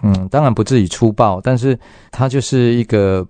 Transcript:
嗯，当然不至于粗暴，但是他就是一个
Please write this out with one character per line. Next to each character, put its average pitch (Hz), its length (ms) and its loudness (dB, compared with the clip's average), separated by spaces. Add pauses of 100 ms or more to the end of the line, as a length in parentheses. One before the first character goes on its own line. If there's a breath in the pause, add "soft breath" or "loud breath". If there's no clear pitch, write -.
嗯， 95 280 0
当 143 120 0
然 139 100 2
不 104 100 -2
至 123 200 2
于 92 40 0
粗 113 240 0
暴， 101 300 0
但 127 160 0
是 123 220 -2 (320 loud breath)
他 131 180 -2
就 131 100 -2
是 120 360 0
一 120 100 0
个 95 460 0